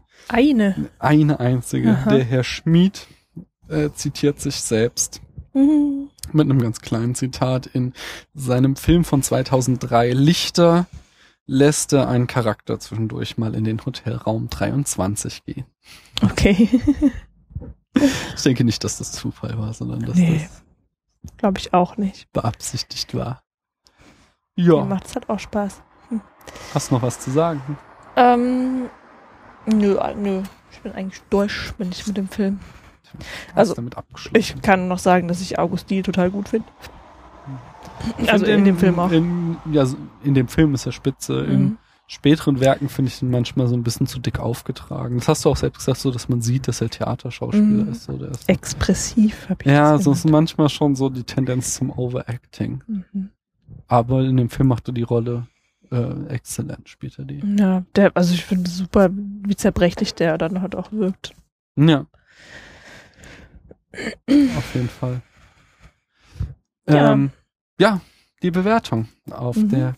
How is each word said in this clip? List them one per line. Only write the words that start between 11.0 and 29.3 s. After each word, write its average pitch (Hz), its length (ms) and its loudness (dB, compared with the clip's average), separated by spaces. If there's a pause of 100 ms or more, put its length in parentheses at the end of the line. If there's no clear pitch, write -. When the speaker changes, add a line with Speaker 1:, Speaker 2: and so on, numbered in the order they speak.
Speaker 2:
lässt 143 460 2
er 135 160 4
einen 123 200 2
Charakter 113 500 -2
zwischendurch 113 580 -8
mal 113 180 -4
in 110 100 -2
den 110 200 -4
Hotelraum 117 640 -6
dreiundzwanzig 107 960 -4
gehen. - 200 -10 (580)
Speaker 1:
Okay. 202 520 4
<laughs> 240 60 2 (1600)
Speaker 2:
Ich - 80 -10
denke 127 180 2
nicht, 113 220 0
dass - 140 -6
das - 120 -10
Zufall - 480 -8
war, 110 160 -6
sondern 120 300 -8
dass 117 120 -4
Speaker 1:
Nee. 165 320 2 (760)
Speaker 2:
das - 160 -20
Speaker 1:
Glaub 196 200 0
ich - 160 -4
auch 180 220 2
nicht. - 360 -6
Speaker 2:
beabsichtigt - 840 -6
war. 127 260 -8 (1120)
Ja. 170 220 6
Speaker 1:
Mir 135 80 2
macht's 185 320 -6
halt - 120 -10
auch 208 120 -4
Spaß. - 420 -6 (260)
Hm. 226 120 -6 (520)
Speaker 2:
Hast - 180 -4
du 139 40 2
noch 120 80 2
was 120 160 -2
zu - 140 -8
sagen? 160 280 0 (540)
Speaker 1:
Ähm, 254 720 2 (800)